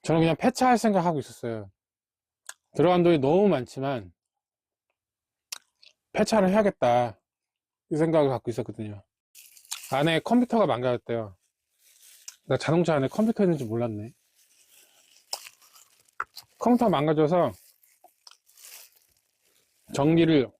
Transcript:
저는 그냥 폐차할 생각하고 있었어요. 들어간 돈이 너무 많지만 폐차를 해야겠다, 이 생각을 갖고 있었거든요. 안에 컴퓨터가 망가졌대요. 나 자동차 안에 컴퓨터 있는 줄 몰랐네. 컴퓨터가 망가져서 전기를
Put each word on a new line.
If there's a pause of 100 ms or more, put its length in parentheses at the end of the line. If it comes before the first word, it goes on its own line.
저는
그냥
폐차할
생각하고
있었어요. (1040)
들어간
돈이
너무
많지만 (2000)
폐차를
해야겠다, (720)
이
생각을
갖고
있었거든요. (880)
안에
컴퓨터가
망가졌대요. (1080)
나
자동차
안에
컴퓨터
있는
줄
몰랐네. (2500)
컴퓨터가
망가져서 (2500)
전기를